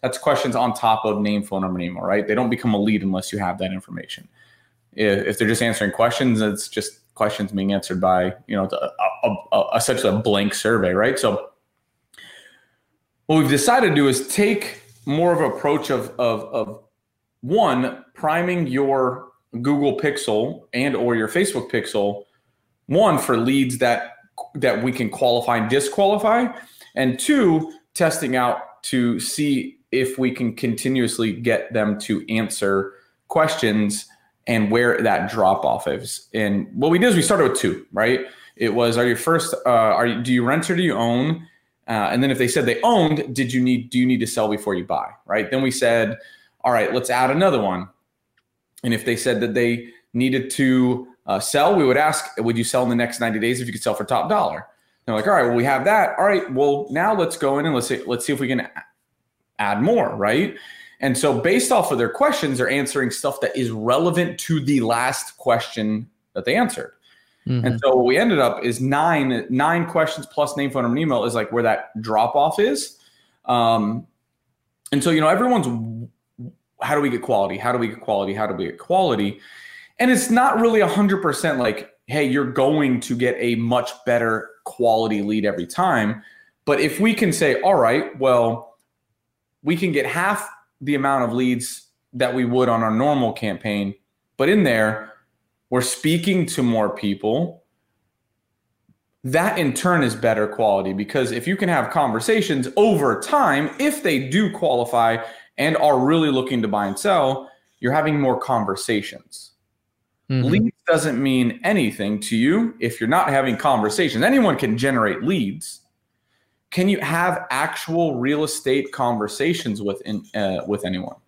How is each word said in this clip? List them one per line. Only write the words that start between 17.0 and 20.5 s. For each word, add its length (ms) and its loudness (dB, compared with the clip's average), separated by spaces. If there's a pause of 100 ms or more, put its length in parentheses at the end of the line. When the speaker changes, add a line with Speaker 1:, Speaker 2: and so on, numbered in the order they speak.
Speaker 1:
one, 640 0 (120)
priming 520 -2
your 640 0 (320)
Google 360 0
Pixel 680 -2 (100)